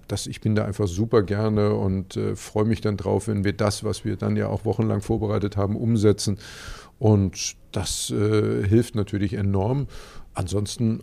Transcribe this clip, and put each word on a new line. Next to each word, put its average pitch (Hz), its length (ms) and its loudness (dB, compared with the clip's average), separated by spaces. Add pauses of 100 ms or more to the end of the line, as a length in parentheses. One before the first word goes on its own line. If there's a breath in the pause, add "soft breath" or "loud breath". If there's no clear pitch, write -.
das, - 180 -6
ich - 160 -10
bin 107 140 2
da 104 100 0
einfach 104 220 -2
super 107 340 2
gerne 104 540 2
und, 95 420 -2
äh, 104 180 -2
freue 107 300 -2
mich 113 160 0
dann 104 160 0
drauf, 98 300 0
wenn 104 160 0
wir 101 100 2
das, 104 300 0
was 101 200 -4
wir 104 120 -2
dann 104 200 0
ja 104 120 0
auch 104 180 -4
wochenlang 104 360 0
vorbereitet 104 540 -2
haben, 101 200 0
umsetzen. 107 640 2 (580 loud breath)
Und 104 600 2 (140)
das, - 380 -4
äh, 107 580 2
hilft 113 280 4
natürlich 101 380 0
enorm. 101 520 0 (480 loud breath)
Ansonsten, 104 680 -2